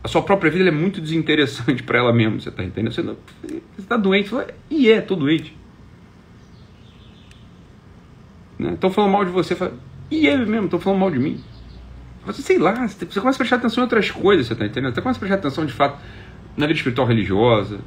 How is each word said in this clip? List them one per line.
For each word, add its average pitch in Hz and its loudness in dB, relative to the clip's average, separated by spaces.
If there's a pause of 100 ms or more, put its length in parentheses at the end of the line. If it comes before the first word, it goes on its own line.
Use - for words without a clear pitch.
a - -8
sua 254 2
própria 190 2
vida, 185 2
ela 160 2
é 147 0
muito 180 -2
desinteressante 151 0
<laughs> - -14
pra - 0
ela 120 4
mesma, 110 2
você - -10
tá - -8
entendendo? 98 -6
Você 170 -4
não, - -6 (240)
você - -14
tá 240 -2
doente, 196 2
fala, 254 -4 (220)
"E 269 6
é, 214 6
tô - -4
doente." 156 -2 (3000)
Né? - -4
"Tão 185 2
falando 202 2
mal 196 4
de 180 -4
você", 180 0
fala, - -6 (380)
"E 311 2
é 285 4
mesmo, 214 0
tão 175 -2
falando 190 2
mal 190 2
de 156 0
mim." 131 -2 (840)
Você, 233 -10
sei 370 2
lá, 220 0
você, - -10
você 185 -6
começa 262 0
a - -14
prestar 254 0
atenção 240 0
em 254 2
outras 226 0
coisas, 175 4
você 117 -6
tá 107 -2
entendendo? 127 -4
Você - -4
começa 247 -2
a - -12
prestar 196 0
atenção, 156 -4
de 135 -6
fato, 139 0 (560)
na 147 0
vida 156 0
espiritual 123 -2
religiosa 104 2